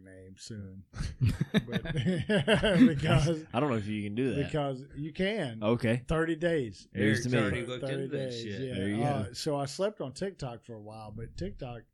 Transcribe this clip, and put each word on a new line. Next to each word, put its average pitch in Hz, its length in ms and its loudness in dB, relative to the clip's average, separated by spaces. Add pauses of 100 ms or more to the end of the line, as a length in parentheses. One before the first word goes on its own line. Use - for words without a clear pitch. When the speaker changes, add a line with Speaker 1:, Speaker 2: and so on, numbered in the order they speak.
Speaker 1:
name 95 340 -18
soon. 95 460 -12 (100)
Speaker 2:
<laughs> - 400 0 (340)
Speaker 1:
But 117 160 -4
<laughs> 156 440 0 (580)
because 156 580 4 (100)
Speaker 3:
I 113 60 2
don't 147 120 2
know 113 60 2
if 104 100 -2
you 107 160 -2
can 104 100 -4
do 120 220 0
that. 139 100 0
Speaker 1:
because 139 380 -2 (120)
you 147 180 -8
can. 185 500 -2
Speaker 3:
Okay. 117 440 2
Speaker 1:
Thirty 160 280 2
days. 156 580 0
Speaker 3:
News 101 100 0
Speaker 4:
Eric's 107 200 4
Speaker 3:
to 123 60 0
me. 123 100 4
Speaker 4:
already 107 260 0
looked 123 200 -6
Speaker 1:
Thirty 135 180 -2
Speaker 4:
into 135 40 -4 (100)
that 135 140 -4
Speaker 1:
days, 117 100 -6
Speaker 4:
shit. 113 200 -6
Speaker 1:
yeah. 131 140 -4
Speaker 3:
There 95 140 -2
you 107 140 0
Speaker 1:
Uh, 139 200 2
Speaker 3:
go. 98 100 -6
Speaker 1:
so 147 240 -2
I 143 80 0
slept 190 360 -4
on 135 120 -4
TikTok 143 500 -6
for 120 120 -14
a 110 60 -14
while, 107 340 -12
but 113 220 -10
TikTok 135 440 -8 (120)